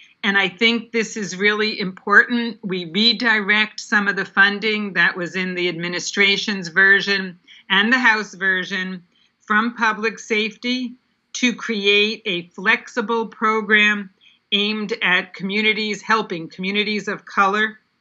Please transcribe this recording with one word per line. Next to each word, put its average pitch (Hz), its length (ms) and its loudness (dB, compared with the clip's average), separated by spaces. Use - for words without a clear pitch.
And 196 140 0
I 196 140 2
think 226 420 0
this 220 240 -2
is 185 200 -6
really 214 440 0
important. 220 840 2
We 185 220 -4
redirect 214 960 2
some 208 260 0
of 196 100 0
the 190 100 -4
funding 202 680 0
that 175 240 0
was 175 180 -6
in 185 200 -4
the 180 160 -2
administration's 180 1000 -2
version 190 680 2
and 202 200 2
the 262 80 4
House 214 360 2
version 185 680 -4
from 220 360 0
public 214 420 0
safety 233 760 -4
to 233 220 0
create 208 720 0
a 175 220 -4
flexible 226 800 -2
program 208 840 0
aimed 208 480 -2
at 185 320 0
communities, 208 720 -2
helping 202 460 -2
communities 202 600 -4
of - 160 -8
color 208 540 0